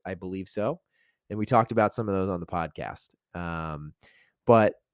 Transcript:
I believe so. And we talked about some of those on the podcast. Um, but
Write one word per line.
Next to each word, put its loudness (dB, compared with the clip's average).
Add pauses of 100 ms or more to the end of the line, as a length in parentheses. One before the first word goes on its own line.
I -8
believe -10
so. -6 (480)
And -10
we -4
talked 4
about 4
some -6
of 0
those 0
on -2
the -10
podcast. -8 (260)
Um, -8 (540)
but 6 (200)